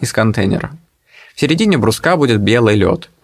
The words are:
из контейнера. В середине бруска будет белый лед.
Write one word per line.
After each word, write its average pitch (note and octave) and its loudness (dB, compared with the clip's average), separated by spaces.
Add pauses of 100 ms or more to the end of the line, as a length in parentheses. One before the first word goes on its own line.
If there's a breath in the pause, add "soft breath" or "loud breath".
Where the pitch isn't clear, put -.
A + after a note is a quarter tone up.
из - -6
контейнера. - -2 (640 loud breath)
В - -14
середине E3 0
бруска A2+ 0
будет B2 2
белый G#2+ 2
лед. F#2 0 (140)